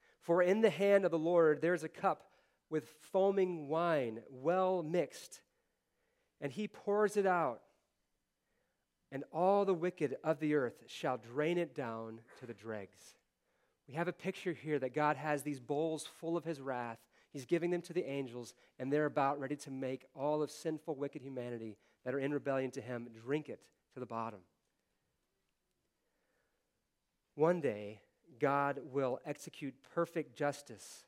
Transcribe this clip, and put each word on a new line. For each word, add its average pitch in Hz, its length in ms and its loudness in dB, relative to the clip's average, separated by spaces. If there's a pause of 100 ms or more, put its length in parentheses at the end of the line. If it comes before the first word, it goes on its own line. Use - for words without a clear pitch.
(200)
For 175 240 4
in 196 180 6
the 220 80 8
hand 196 360 6
of 165 60 4
the 165 60 2
Lord 160 440 6
there 170 120 4
is 156 100 -2
a 160 60 -6
cup - 420 -2 (380)
with 156 180 -2
foaming 185 800 2
wine, 143 600 2
well 175 540 2
mixed, - 580 -2 (1000)
and 143 140 -6
he 208 140 -4
pours 208 500 0
it 196 80 4
out, 165 380 2 (1500)
and 139 200 -8
all 190 320 4
the 190 80 2
wicked 165 500 -2
of 156 160 0
the 151 160 0
earth 127 340 -2
shall 131 280 -4
drain 143 400 -2
it 160 180 -4
down 113 480 -8 (140)
to 127 80 -18
the 117 80 -12
dregs." 107 640 -12 (720)
We 131 80 -12
have 170 120 -2
a 170 60 -4
picture 185 400 -6
here 147 260 -2
that 127 140 -4
God 147 240 4
has 147 260 -2
these 143 160 -4
bowls 151 480 -2
full 170 300 -4
of 160 80 -4
his 151 160 -6
wrath. 123 440 -6 (240)
He's 131 160 -10
giving 170 260 2
them 175 120 0
to 160 100 -14
the 170 120 -2
angels, 123 480 -6 (260)
and 131 120 -4
they're 151 140 2
about 139 340 2
ready 139 180 -4
to 143 140 -12
make 131 340 -6 (100)
all 151 260 0
of 151 80 -2
sinful, 156 460 -6
wicked 139 260 -6
humanity 120 560 -8 (260)
that 127 100 -4
are 139 60 -2
in 143 140 0
rebellion 135 380 0
to 127 100 -8
him 120 300 -8
drink 127 380 -4
it 107 120 -10 (320)
to 131 60 -12
the 127 60 -6
bottom. 113 340 -6 (3000)
One 165 260 4
day, 107 400 -4 (380)
God 139 400 2 (120)
will 131 340 0
execute 147 500 -10 (180)
perfect 160 420 -2
justice - 720 -6